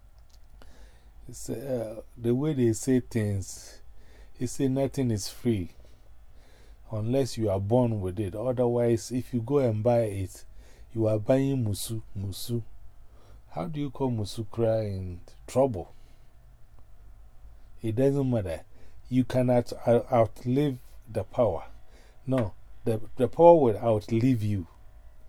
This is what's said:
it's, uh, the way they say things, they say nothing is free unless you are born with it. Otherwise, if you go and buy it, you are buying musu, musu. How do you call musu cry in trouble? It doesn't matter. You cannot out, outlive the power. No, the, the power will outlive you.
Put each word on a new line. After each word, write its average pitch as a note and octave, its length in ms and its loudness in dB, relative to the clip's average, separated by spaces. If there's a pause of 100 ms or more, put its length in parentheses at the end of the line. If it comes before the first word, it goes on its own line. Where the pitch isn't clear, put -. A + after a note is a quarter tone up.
(1300)
it's, - 220 -10
uh, A2+ 520 -6 (140)
the A#2 180 0
way D3 180 0
they B2 200 4
say C3 280 2
things, - 800 -4 (580)
they C3 80 -2
say C3+ 220 -2
nothing C3 420 0
is G#2+ 180 -2
free G#2 420 -2 (1200)
unless A#2 480 0
you A2 100 2
are F#2+ 120 2
born A2+ 400 4
with F#2 200 -4
it. G2 140 -4
Otherwise, A#2+ 800 2
if B2 200 -4
you A#2+ 80 0
go C3 180 0
and A2 240 2
buy A#2+ 180 4
it, G2 440 -4 (500)
you A2 120 2
are G#2+ 120 4
buying C3+ 460 2
musu, G#2+ 380 -4 (160)
musu. G2+ 440 -4 (880)
How - 140 -6
do D3+ 140 -4
you C#3+ 100 -4
call C3+ 200 -2
musu A2 400 -4
cry A2+ 320 2
in F#2+ 380 -6 (260)
trouble? B2 480 0 (1900)
It A2 140 -2
doesn't C#3 340 4
matter. F#2 300 -2 (480)
You B2+ 160 4
cannot B2 480 2 (140)
out, A#2 260 6
outlive B2+ 680 2 (320)
the G#2 140 -2
power. G2 400 0 (640)
No, B2+ 260 0 (320)
the, A2 160 0 (160)
the B2 120 2
power E3+ 280 10
will A#2 220 4
outlive A2+ 640 2
you. G#2 240 -2 (640)